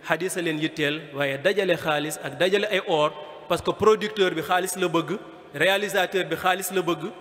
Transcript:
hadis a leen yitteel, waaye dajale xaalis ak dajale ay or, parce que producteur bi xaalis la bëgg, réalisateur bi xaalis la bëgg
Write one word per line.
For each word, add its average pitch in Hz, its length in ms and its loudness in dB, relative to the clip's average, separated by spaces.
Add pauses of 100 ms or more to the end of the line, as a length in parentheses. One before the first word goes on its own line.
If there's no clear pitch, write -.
hadis 175 300 -2
a 180 40 -4
leen 160 180 -2
yitteel, 156 420 -2 (140)
waaye 139 240 -2
dajale 190 380 2
xaalis 151 460 -2
ak 131 140 -8
dajale 190 320 2
ay 190 180 0
or, 151 240 2 (380)
parce 170 140 0
que 180 80 0
producteur 202 640 4
bi 156 60 -2
xaalis 180 360 0
la 185 100 2
bëgg, 165 300 0 (380)
réalisateur 185 720 2
bi 156 100 -2
xaalis 185 360 0
la 190 120 0
bëgg 165 260 -2 (120)